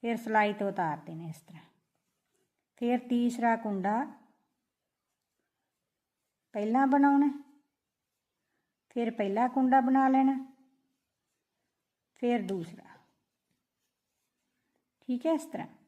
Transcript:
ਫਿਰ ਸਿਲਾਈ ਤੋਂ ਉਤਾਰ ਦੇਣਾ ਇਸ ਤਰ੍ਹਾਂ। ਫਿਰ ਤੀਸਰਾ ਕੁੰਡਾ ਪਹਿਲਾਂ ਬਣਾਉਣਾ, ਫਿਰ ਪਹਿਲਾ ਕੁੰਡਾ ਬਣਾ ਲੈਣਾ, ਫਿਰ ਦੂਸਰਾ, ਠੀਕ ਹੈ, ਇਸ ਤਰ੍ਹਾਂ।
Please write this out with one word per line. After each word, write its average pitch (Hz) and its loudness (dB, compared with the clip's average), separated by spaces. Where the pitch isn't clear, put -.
ਫਿਰ 233 -2
ਸਿਲਾਈ 214 0
ਤੋਂ 202 -4
ਉਤਾਰ 175 -4
ਦੇਣਾ 165 -14
ਇਸ 160 -14
ਤਰ੍ਹਾਂ। - -20
ਫਿਰ 240 0
ਤੀਸਰਾ 240 0
ਕੁੰਡਾ 214 -2
ਪਹਿਲਾਂ 220 0
ਬਣਾਉਣਾ, 277 6
ਫਿਰ 233 -2
ਪਹਿਲਾ 220 -2
ਕੁੰਡਾ 262 4
ਬਣਾ 262 4
ਲੈਣਾ, 269 4
ਫਿਰ 240 0
ਦੂਸਰਾ, 185 -8
ਠੀਕ 247 -4
ਹੈ, 330 2
ਇਸ 302 -4
ਤਰ੍ਹਾਂ। - -10